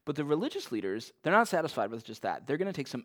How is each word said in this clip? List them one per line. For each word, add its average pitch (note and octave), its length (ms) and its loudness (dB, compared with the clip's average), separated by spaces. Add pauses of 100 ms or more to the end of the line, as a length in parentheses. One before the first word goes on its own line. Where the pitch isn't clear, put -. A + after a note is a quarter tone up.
But D3 120 -4
the D3 80 -2
religious E3+ 480 0
leaders, G#2 400 -4 (100)
they're D#3+ 100 2
not G#3+ 160 8
satisfied D3 420 0
with A#2 140 -8
just - 180 -12
that. E2+ 240 -4
They're D3 100 0
gonna F#3 160 -2
take C#3+ 160 -6
some B2 160 -6